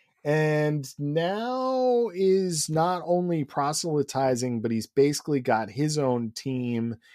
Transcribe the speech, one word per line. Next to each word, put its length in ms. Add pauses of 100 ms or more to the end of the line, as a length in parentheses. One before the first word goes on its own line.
(260)
and 600 (140)
now 1120
is 560
not 360
only 400
proselytizing, 1160
but 80
he's 160
basically 540
got 300
his 280
own 340
team. 640 (180)